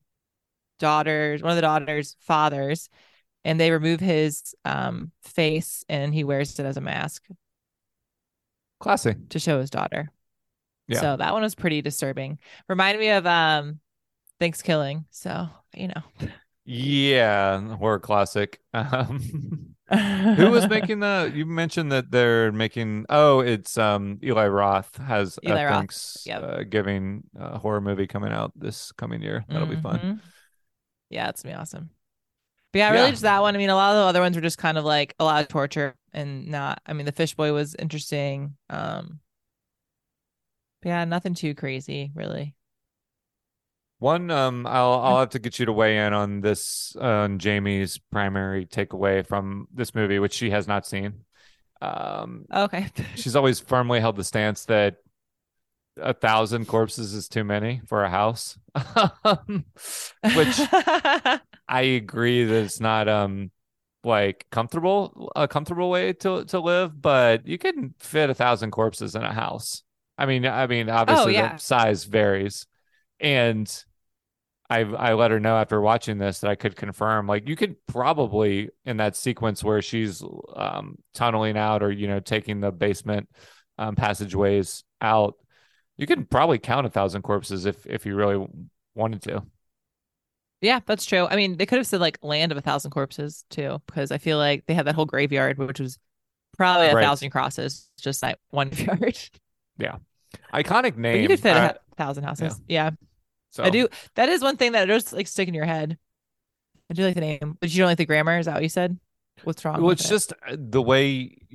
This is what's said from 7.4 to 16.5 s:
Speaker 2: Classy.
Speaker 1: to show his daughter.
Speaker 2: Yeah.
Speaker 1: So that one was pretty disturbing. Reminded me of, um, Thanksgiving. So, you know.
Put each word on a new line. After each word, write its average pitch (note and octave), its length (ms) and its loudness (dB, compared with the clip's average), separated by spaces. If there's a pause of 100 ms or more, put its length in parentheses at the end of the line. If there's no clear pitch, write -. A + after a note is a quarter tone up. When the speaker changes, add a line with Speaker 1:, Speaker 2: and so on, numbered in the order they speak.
Speaker 2:
Classy. F#3 360 0 (140)
Speaker 1:
to E3 100 -6
show D3 200 0
his C3+ 100 -4
daughter. F2 400 -6 (800)
Speaker 2:
Yeah. - 120 0
Speaker 1:
So C#3+ 180 0
that D3+ 160 -2
one A3 100 -2
was G#3+ 120 -4
pretty D3+ 260 -2
disturbing. C3+ 580 -6 (280)
Reminded F#3+ 320 0
me G#3+ 100 2
of, G3 180 2
um, D#3 520 2 (600)
Thanksgiving. D#3 720 -2
So, F3+ 360 -8 (280)
you F#3 140 -8
know. - 120 -10 (640)